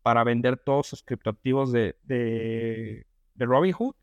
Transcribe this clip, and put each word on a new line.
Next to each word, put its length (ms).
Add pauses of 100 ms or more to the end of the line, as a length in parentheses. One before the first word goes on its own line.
para 220
vender 340
todos 300
sus 160
criptoactivos 680
de, 300
de, 1040 (300)
de 100
Robinhood 580